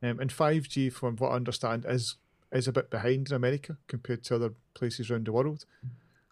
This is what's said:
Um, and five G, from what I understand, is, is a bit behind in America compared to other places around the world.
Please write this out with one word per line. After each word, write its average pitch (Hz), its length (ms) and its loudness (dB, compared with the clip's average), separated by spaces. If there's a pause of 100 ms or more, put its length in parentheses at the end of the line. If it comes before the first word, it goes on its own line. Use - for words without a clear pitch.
Um, 120 160 0
and 131 140 -2
five 156 360 2
G, 135 220 2
from 123 260 -4
what 127 140 0
I 127 60 2
understand, 120 520 -2
is, 123 280 0 (340)
is 127 160 0
a 131 60 0
bit 139 180 0
behind 127 400 2
in 139 60 2
America 139 400 0 (100)
compared 117 380 -6
to - 100 0
other 117 200 0 (200)
places 117 340 -4
around 113 180 0
the 110 60 -2
world. 143 340 2 (640)